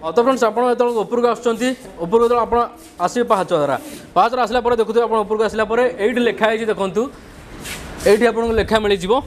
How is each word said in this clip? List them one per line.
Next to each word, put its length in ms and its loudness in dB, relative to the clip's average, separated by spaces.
ହଁ, 80 -4
ତ 140 2
ଫ୍ରେଣ୍ଡସ୍, 180 2
ଆପଣ 280 0
ଯେତେବେଳେ 360 0
ଉପରକୁ 240 0
ଆସୁଛନ୍ତି, 380 -2
ଉପରକୁ 240 2
ଯେତେବେଳେ 200 2
ଆପଣ 120 0
ଆସିବେ 320 0
ପାହାଚ 180 0
ଦ୍ୱାରା, 160 0
ପାହାଚରେ 320 2
ଆସିଲା 160 0
ପରେ 160 0
ଦେଖୁଥିବେ, 320 0
ଆପଣ 160 0
ଉପରକୁ 240 -2
ଆସିଲା 240 -2
ପରେ 120 2
ଏଇଠି 160 0
ଲେଖା 320 0
ହେଇଛି, 160 -4
ଦେଖନ୍ତୁ, 340 -2
ଏଇଠି 240 6
ଆପଣଙ୍କୁ 240 -2
ଲେଖା 240 0
ମିଳିଯିବ 340 0